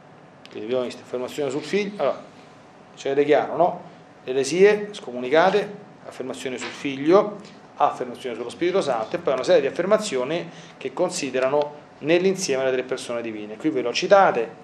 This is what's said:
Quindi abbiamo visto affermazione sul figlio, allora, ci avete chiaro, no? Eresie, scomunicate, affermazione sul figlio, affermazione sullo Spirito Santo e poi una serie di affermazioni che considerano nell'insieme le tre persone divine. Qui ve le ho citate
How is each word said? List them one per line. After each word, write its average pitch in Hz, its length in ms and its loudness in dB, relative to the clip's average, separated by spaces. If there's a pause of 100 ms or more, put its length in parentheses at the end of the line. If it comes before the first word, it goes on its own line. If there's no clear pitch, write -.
(500)
Quindi 107 140 -12
abbiamo 123 180 -2
visto 117 200 -8
affermazione 127 480 -6
sul 143 120 -6
figlio, 202 400 -4
allora, 131 200 -2 (760)
ci - 100 -8
avete 143 180 2
chiaro, 127 320 2
no? - 240 2 (440)
Eresie, 175 680 4
scomunicate, 147 840 2 (360)
affermazione 127 500 -8
sul - 120 -10
figlio, 147 680 2 (400)
affermazione 123 580 -2
sullo 117 160 -8
Spirito 170 300 0
Santo 123 340 -2
e - 60 -4
poi 143 140 -2
una 127 100 -2
serie 165 160 6
di 135 80 2
affermazioni 165 840 0 (260)
che 127 160 -10
considerano 147 920 -2 (160)
nell'insieme 170 680 2
le 131 80 2
tre 127 100 0
persone 123 400 -6
divine. 107 360 -10
Qui 156 120 -2
ve 131 100 0
le 120 80 0
ho 120 40 -2
citate 170 720 4